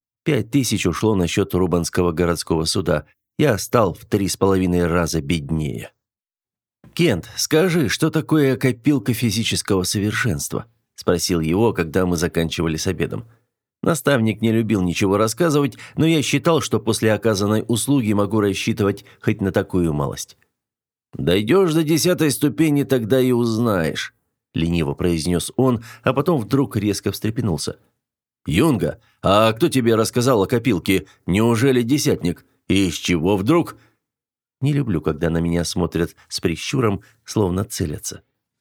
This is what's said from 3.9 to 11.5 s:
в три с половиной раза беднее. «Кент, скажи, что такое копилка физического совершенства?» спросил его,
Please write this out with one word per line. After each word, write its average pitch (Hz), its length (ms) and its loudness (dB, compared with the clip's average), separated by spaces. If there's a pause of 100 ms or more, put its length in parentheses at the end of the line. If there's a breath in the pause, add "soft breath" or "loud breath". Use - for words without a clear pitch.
в - 120 -20
три 98 220 0
с - 100 -6
половиной 92 500 2
раза 82 340 -2
беднее. 73 720 -4 (1000)
«Кент, 123 420 0
скажи, 165 540 0
что - 200 0
такое 147 480 2
копилка 131 560 0
физического 104 680 -2
совершенства?» 101 840 -2 (300)
спросил 87 460 -2
его, 95 320 2